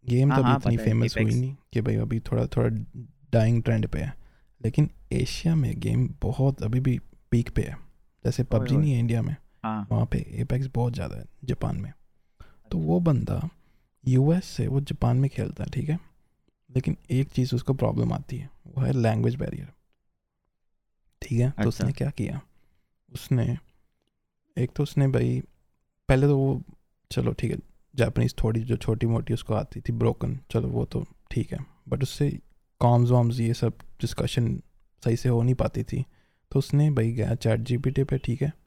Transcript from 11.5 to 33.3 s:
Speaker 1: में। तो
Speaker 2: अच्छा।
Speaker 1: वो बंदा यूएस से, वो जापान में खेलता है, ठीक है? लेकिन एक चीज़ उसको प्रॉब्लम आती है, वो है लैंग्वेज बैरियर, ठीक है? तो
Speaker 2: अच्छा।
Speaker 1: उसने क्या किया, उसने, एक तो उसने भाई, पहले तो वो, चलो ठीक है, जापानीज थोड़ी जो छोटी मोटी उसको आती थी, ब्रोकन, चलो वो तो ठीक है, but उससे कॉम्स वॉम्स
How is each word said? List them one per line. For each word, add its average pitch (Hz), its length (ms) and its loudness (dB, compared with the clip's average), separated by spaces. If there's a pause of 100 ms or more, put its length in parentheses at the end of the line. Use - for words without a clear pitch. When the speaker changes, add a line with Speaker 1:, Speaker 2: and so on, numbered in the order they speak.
Speaker 1:
में। 135 160 -8 (480)
तो - 380 -8
Speaker 2:
अच्छा। - 0 -
Speaker 1:
वो 165 220 2
बंदा 135 480 0 (580)
यूएस 139 380 4
से, - 220 -4
वो 135 140 0
जापान 123 360 0
में 139 140 2
खेलता - 340 -6
है, - 60 -8
ठीक 139 180 -6
है? 160 100 -2 (760)
लेकिन - 220 0 (140)
एक 131 180 0
चीज़ 127 260 0
उसको 131 200 0
प्रॉब्लम 113 380 0
आती 123 240 -8
है, - 140 -12 (160)
वो 131 160 -4
है 127 100 0
लैंग्वेज 117 420 2
बैरियर, - 380 -8 (1500)
ठीक 117 180 0
है? 117 100 4
तो - 60 -12
Speaker 2:
अच्छा। 104 120 2
Speaker 1:
उसने 120 240 -2
क्या 143 180 -4
किया, 135 300 -6 (720)
उसने, 123 460 -2 (1000)
एक 143 180 0
तो 151 60 0
उसने 139 260 2
भाई, 123 340 0 (680)
पहले 135 180 6
तो 143 120 4
वो, 135 240 0 (480)
चलो 117 220 0
ठीक - 180 -4
है, - 80 -4 (360)
जापानीज 120 480 0
थोड़ी 113 180 0
जो 113 160 -2
छोटी 113 300 -2
मोटी 113 280 0
उसको 107 200 -4
आती 104 260 -6
थी, - 120 -6
ब्रोकन, 117 480 -2 (100)
चलो 123 180 0
वो 117 160 -2
तो - 220 -6 (240)
ठीक - 220 -4
है, - 60 -8 (300)
but 127 140 -2
उससे - 380 -2 (380)
कॉम्स 120 320 6
वॉम्स 120 300 4